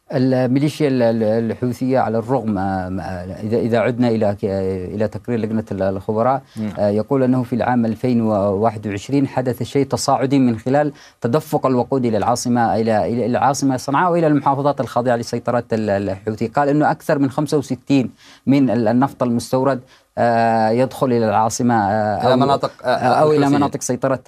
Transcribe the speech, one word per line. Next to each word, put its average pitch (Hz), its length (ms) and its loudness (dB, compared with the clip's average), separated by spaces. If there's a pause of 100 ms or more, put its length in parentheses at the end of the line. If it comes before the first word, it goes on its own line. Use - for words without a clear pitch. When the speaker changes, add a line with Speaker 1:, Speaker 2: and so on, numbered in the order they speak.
(140)
Speaker 1:
الميليشيا 131 760 0
ال-، 127 140 0
ال-، 113 200 2
الحوثية 117 760 -2
على 110 200 0
الرغم، 110 400 -2
آه، 92 300 -4
ما، 92 360 -8 (180)
إذا، 110 160 -2
إذا 117 200 0
عدنا 120 300 0
إلى 107 340 0
ك-، - 20 -2 (500)
إلى 104 140 -2
تقرير 110 300 -6
لجنة 110 340 -2
ال-، 95 100 -4
الخبراء، 110 600 0 (140)
Speaker 2:
مم. 107 220 -4
Speaker 1:
آه، 104 100 2
يقول 107 340 0
أنه 127 200 2
في 120 100 -10
العام 120 340 0
ألفين 117 340 0
وواحد 107 680 0
وعشرين 131 400 -2
حدث 127 360 -4
شيء 139 240 0
تصاعدي 135 520 0
من 120 200 2
خلال 143 340 0 (280)
تدفق 139 460 0
الوقود 127 380 0
إلى 110 120 0
العاصمة، 120 580 0
إلى، 110 60 2
إلى، 110 280 2
إلى 120 180 -2
العاصمة 131 500 0
صنعاء 143 360 0
وإلى 170 140 2
المحافظات 139 540 0
الخاضعة 123 360 -2
لسيطرة 117 560 -4
ال-، 110 180 0
الحوثي. 101 560 -4
قال 143 220 0
أنه 147 220 2
أكثر 151 280 -2
من 139 120 0
خمسة 151 280 -2
وستين 131 520 -2 (360)
من 135 240 4
ال-، 113 180 2
النفط 127 340 2
المستورد، 127 580 0 (380)
آه، 113 500 2
يدخل 123 380 0
إلى 117 220 2
العاصمة، 117 460 2
آه، 104 480 0
Speaker 2:
إلى 123 100 4
Speaker 1:
أو، 131 40 4
Speaker 2:
مناطق، 139 340 0 (140)
آه، 123 40 -4
Speaker 1:
آه، 123 320 2
أو 151 100 4
إلى 151 80 4
Speaker 2:
الحوثية. 143 180 4
Speaker 1:
مناطق 143 260 -2
سيطرة 127 460 -2